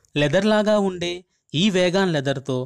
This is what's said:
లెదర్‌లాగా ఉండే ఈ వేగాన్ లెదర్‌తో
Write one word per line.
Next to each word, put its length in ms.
లెదర్‌లాగా 640
ఉండే 340
ఈ 160
వేగాన్ 420
లెదర్‌తో 540